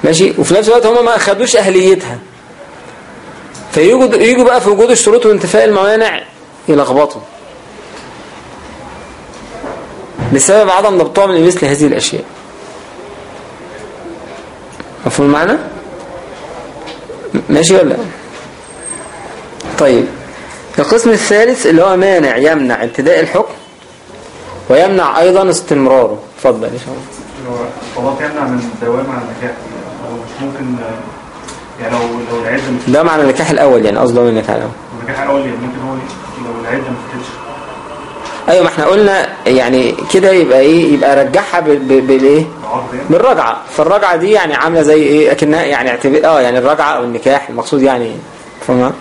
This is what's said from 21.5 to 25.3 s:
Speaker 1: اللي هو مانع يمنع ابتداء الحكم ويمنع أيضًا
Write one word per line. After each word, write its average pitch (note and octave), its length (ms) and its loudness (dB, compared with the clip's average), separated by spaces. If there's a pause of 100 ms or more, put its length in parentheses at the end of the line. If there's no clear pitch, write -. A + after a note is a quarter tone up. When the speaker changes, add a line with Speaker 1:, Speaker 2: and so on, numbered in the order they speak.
Speaker 1:
اللي E3 180 6
هو F#3+ 120 4
مانع F3 400 2
يمنع C3 480 0
ابتداء D3+ 360 0
الحكم F3 340 -2 (1120)
ويمنع E3+ 520 4
أيضًا F#3 300 4